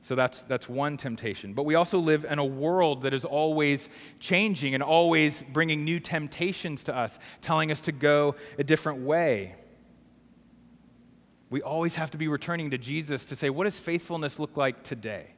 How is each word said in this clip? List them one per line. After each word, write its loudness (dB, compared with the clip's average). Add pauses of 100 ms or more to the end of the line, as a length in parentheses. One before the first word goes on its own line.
So -4
that's, 0
that's -4
one -4
temptation. -8
But -2
we 2
also 4
live 4
in -2
a 2
world 2
that 0
is -2
always 2 (320)
changing 0
and 0
always 4
bringing 0
new 0
temptations -4
to -6
us, -4 (220)
telling 2
us -2
to -2
go 4 (240)
a 2
different 2
way. 2 (1900)
We -4
always -2
have -4
to -12
be -2
returning -4
to -2
Jesus -6
to -12
say, -2
"What 0
does -2
faithfulness -4
look -6
like 0
today -10